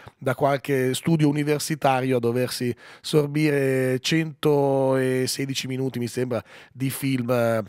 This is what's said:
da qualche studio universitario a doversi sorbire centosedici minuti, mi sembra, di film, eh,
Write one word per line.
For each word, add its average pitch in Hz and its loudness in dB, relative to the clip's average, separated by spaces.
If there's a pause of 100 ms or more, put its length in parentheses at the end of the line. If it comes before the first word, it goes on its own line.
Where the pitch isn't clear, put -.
(180)
da 131 -2
qualche 135 0
studio 156 2
universitario 143 0
a - 2
doversi 120 -2 (260)
sorbire 143 0
centosedici 135 0
minuti, 127 -4
mi 120 -4
sembra, 123 -4 (340)
di 131 -4
film, 127 -2
eh, 117 2